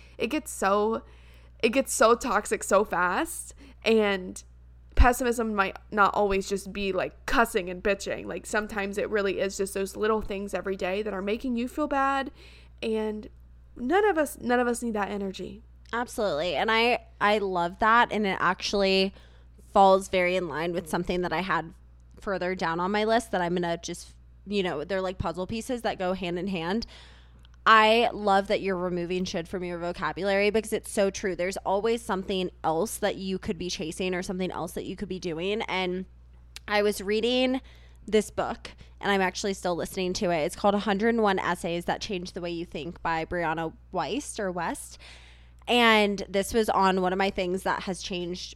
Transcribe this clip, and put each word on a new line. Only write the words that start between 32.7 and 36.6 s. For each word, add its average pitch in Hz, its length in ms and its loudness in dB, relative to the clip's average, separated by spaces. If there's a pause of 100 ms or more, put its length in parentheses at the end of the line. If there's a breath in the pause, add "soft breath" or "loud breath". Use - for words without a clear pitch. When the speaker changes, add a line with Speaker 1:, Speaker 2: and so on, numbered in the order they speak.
Speaker 2:
that 202 180 -2
you 190 200 -4
could 185 200 -6
be 175 120 -6
chasing 185 460 -4
or 175 80 -4
something 180 260 -4
else 160 220 -8
that - 140 -8
you 196 100 -8
could 185 140 -8
be 185 100 -6
doing. 185 440 -4
And 185 420 -4 (640)